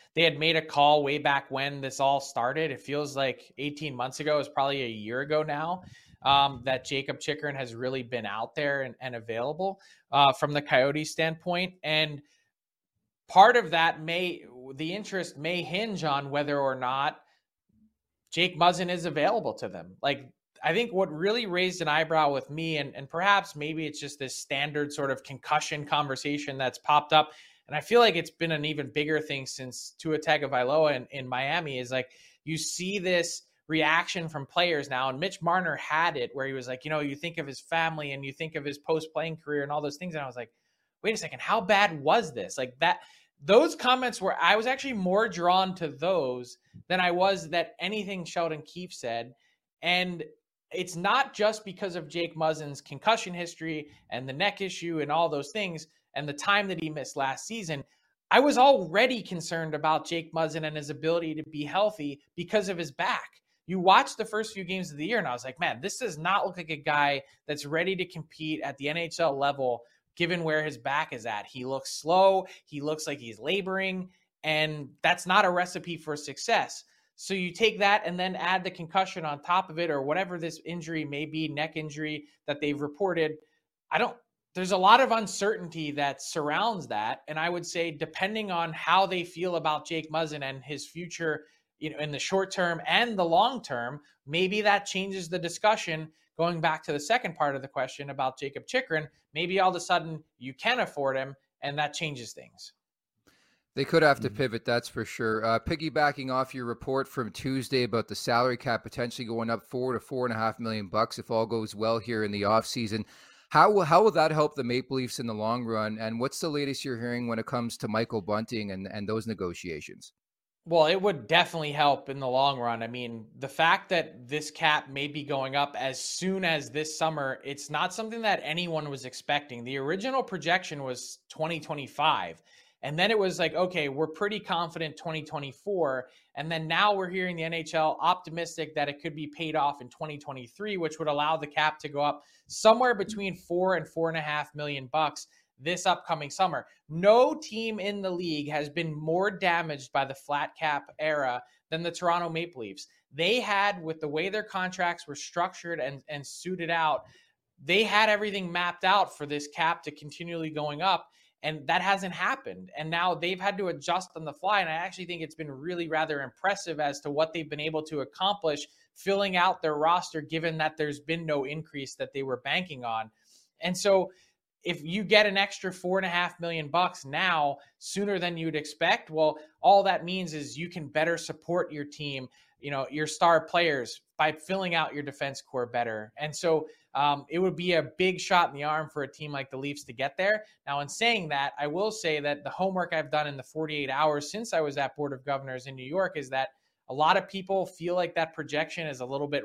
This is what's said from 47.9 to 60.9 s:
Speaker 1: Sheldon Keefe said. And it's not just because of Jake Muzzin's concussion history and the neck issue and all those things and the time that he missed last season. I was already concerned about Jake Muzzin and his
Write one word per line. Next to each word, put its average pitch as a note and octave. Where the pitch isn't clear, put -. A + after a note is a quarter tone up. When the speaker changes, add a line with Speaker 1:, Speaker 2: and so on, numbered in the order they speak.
Speaker 1:
Sheldon D#3
Keefe F3
said. A#2
And F3
it's F3+
not A3+
just A3
because F#3
of D#3
Jake E3
Muzzin's D#3
concussion G3
history D#3+
and B2+
the C3
neck G3
issue E3+
and C#3+
all E3
those C#3+
things F3+
and D3
the C#3
time G3+
that D#3+
he D#3
missed D3+
last C3+
season. E3
I A#3+
was C#4
already A#3+
concerned E3
about D#3
Jake E3
Muzzin D#3+
and D3+
his D3